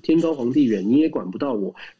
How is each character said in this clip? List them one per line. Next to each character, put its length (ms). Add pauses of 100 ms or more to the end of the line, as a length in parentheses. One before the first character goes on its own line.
天 180
高 140
皇 160
帝 140
远， 240
你 100
也 100
管 220
不 80
到 160
我。 200 (260)